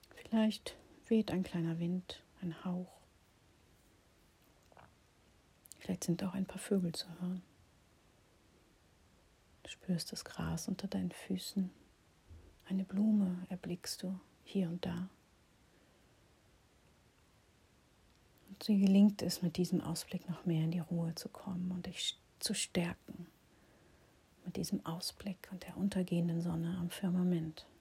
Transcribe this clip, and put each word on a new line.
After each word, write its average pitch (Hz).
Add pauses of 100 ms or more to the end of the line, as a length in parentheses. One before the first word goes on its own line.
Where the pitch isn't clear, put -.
(160)
Vielleicht - (300)
weht 220
ein 180
kleiner 165
Wind, 175 (160)
ein 170
Hauch. 180 (3000)
Vielleicht -
sind 175
auch 185
ein 190
paar -
Vögel 180
zu - (120)
hören. 180 (2250)
Du -
spürst -
das -
Gras 165
unter 190
deinen 185
Füßen. - (960)
Eine 190
Blume 190
erblickst -
du 185 (240)
hier 185
und 175
da. 180 (3500)
Und 196
so 220
gelingt 196
es, 175
mit 175
diesem 180
Ausblick -
noch 170
mehr 160
in 160
die 175
Ruhe 165
zu -
kommen 180
und 180
dich - (200)
zu -
stärken. - (1160)
Mit 180
diesem -
Ausblick -
und 185
der -
untergehenden 175
Sonne 170
am 175
Firmament. 175 (140)